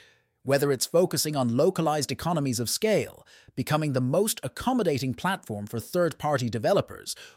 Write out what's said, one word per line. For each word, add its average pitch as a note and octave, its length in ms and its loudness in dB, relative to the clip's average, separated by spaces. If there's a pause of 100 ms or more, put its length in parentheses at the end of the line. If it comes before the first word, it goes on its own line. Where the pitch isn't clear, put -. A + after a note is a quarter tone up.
(440)
Whether C#3+ 260 2
it's C3 160 0
focusing E3+ 480 2
on B2 220 2
localized D#3 560 2
economies C#3+ 480 -2
of A2+ 100 -4
scale, - 560 0 (300)
becoming D3+ 360 0
the B2+ 80 0
most E3+ 440 0
accommodating D3 680 -2
platform A2+ 540 -4
for A2+ 140 -6
third-party D3 680 0
developers, B2 680 -2 (200)